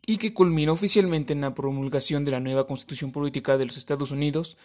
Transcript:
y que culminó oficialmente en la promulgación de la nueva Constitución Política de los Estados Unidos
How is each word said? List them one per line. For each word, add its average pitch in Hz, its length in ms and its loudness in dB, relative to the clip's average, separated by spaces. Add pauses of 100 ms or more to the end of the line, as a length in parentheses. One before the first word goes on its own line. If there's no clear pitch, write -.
y 220 140 0
que 220 160 -4
culminó 160 380 4
oficialmente 175 600 2
en 143 100 -2
la 135 120 -2
promulgación 139 720 0
de 139 80 -2
la 127 80 -2
nueva 135 260 0
Constitución 135 460 -6
Política 143 440 0
de 131 100 0
los 120 100 -8
Estados 143 340 -4
Unidos 147 540 -2